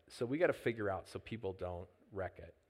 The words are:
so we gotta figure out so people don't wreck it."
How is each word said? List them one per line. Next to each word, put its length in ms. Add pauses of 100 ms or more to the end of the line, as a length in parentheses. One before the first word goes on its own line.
so 160
we 120
gotta 160
figure 360
out 180
so 100
people 360
don't 340 (240)
wreck 260
it." 160 (160)